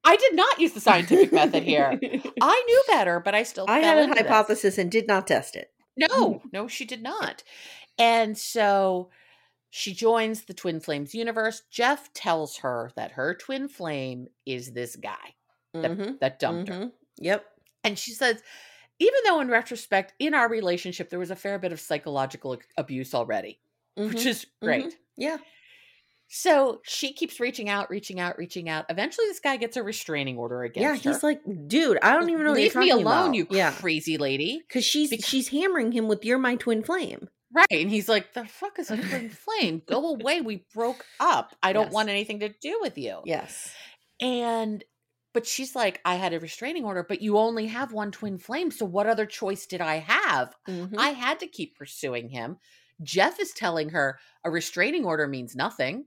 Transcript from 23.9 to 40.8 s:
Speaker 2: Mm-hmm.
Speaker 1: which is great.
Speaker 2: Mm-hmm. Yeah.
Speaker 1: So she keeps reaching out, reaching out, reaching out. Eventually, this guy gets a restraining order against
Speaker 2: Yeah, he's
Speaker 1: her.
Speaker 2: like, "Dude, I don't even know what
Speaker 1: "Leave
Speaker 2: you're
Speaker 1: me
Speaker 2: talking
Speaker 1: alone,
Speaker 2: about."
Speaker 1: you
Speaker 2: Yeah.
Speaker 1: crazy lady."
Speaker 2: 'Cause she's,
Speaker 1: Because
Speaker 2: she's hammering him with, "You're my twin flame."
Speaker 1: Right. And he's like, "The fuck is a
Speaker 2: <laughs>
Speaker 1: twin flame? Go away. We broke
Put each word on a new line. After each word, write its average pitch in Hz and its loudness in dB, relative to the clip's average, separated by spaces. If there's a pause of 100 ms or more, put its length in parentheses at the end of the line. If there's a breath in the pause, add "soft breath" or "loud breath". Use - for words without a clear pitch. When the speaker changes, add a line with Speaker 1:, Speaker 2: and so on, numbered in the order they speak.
Speaker 2:
Mm-hmm. 214 -4
Speaker 1:
which 233 -2
is 240 -2 (160)
great. 262 0
Speaker 2:
Mm-hmm. 339 -8 (280)
Yeah. 311 -4 (920 soft breath)
Speaker 1:
So 277 2
she - -6
keeps - -8
reaching 240 -4
out, 202 -2
reaching 185 -8
out, 175 -4
reaching 175 -10
out. 156 -4
Eventually, 277 -2
this 370 -6
guy 269 0
gets 233 -6
a 233 -4
restraining 147 -6
order 120 -6
against 247 -2
Speaker 2:
Yeah, 285 2
he's 294 -2
Speaker 1:
her. 302 0
Speaker 2:
like, 294 0 (260)
"Dude, 269 4
I 220 6
don't 339 2
even 320 0
know 302 4
what 269 4
Speaker 1:
"Leave 226 4
Speaker 2:
you're 247 2
Speaker 1:
me 359 6
Speaker 2:
talking 233 4
Speaker 1:
alone, 311 4
Speaker 2:
about." 277 2
Speaker 1:
you 180 0
Speaker 2:
Yeah. 185 2
Speaker 1:
crazy 160 -2
lady." 147 -2
Speaker 2:
'Cause 247 -2
she's, 294 0
Speaker 1:
Because - -4
Speaker 2:
she's 262 -2
hammering 294 0
him 226 0
with, 214 -2
"You're 247 2
my 254 0
twin 226 -2
flame." 330 -6 (240)
Speaker 1:
Right. 349 6
And 180 0
he's 214 0
like, 214 2
"The 240 -8
fuck 403 -10
is 294 -8
a 220 -4
Speaker 2:
<laughs> - -
Speaker 1:
twin 233 -6
flame? 220 -4
Go 277 -2
away. 285 -2
We 214 -8
broke 233 -4 (140)